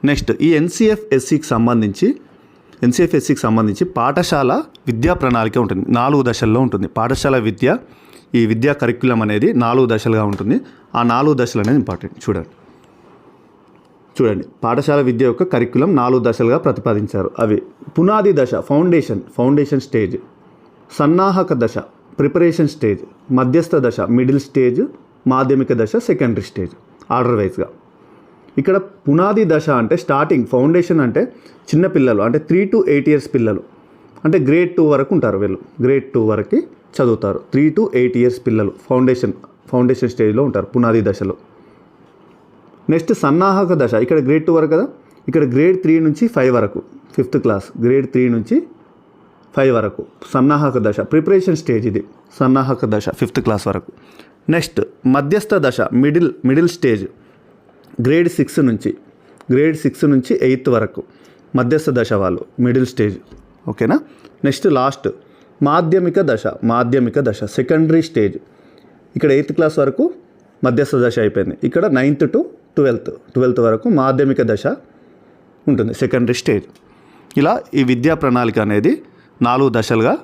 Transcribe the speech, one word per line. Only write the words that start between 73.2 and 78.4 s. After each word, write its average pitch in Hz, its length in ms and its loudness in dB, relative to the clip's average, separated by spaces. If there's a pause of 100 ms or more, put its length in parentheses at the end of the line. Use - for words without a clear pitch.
ట్వెల్త్ 127 320 0
వరకు 113 200 -2 (140)
మాధ్యమిక 135 480 0
దశ 107 160 -2 (1040)
ఉంటుంది, 113 320 0
సెకండరీ 123 420 0
స్టేజ్. 104 220 -2 (760)
ఇలా 165 120 2 (260)
ఈ 139 120 2
విద్యా 135 320 0
ప్రణాళిక 123 420 0